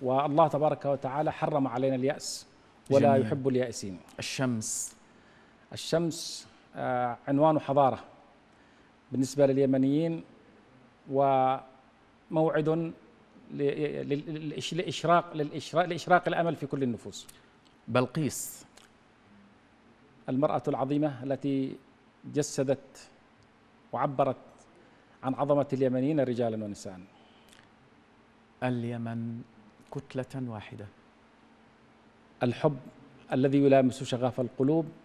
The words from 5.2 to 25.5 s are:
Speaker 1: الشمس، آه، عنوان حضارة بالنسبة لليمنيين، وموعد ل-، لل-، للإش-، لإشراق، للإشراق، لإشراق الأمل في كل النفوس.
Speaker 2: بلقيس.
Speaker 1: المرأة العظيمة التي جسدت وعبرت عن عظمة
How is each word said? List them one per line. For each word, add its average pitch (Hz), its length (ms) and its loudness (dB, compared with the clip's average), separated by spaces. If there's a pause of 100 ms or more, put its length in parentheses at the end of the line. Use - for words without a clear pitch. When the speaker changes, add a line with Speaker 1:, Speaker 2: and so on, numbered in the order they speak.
Speaker 1:
الشمس، - 760 -4 (280)
آه، 123 400 -2 (120)
عنوان 151 300 6
حضارة 135 400 4 (1120)
بالنسبة 135 340 2
لليمنيين، 135 800 2 (840)
وموعد 139 1600 0
ل-، 165 240 0 (600)
لل-، 143 760 -2
للإش-، 151 460 -8
لإشراق، 170 640 0
للإشراق، 156 500 -2
لإشراق 175 420 2
الأمل 170 280 2
في 147 100 -6
كل 139 160 -4
النفوس. 110 440 -4 (640)
Speaker 2:
بلقيس. - 760 -2 (1600)
Speaker 1:
المرأة 139 400 0
العظيمة 139 540 0
التي 135 540 -4 (480)
جسدت 135 840 -2 (840)
وعبرت 131 440 0 (840)
عن 127 120 -2
عظمة 139 380 2